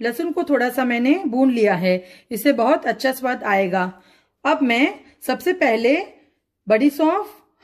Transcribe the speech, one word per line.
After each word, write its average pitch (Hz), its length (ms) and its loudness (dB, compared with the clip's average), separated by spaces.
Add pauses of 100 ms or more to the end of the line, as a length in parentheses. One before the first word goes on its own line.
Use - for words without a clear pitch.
लहसुन 262 300 -4
को 339 120 -2
थोड़ा 254 260 0
सा 254 140 -2
मैंने 240 300 2 (120)
भून 254 260 2
लिया 208 240 2
है, 185 260 0 (280)
इससे 233 240 0
बहुत 254 320 2
अच्छा 254 260 -2
स्वाद 254 320 -6
आएगा। 196 400 0 (600)
अब 311 180 0
मैं 262 420 0 (180)
सबसे - 320 -2
पहले 240 400 2 (720)
बड़ी 220 240 4
सौंफ, 330 460 -2 (280)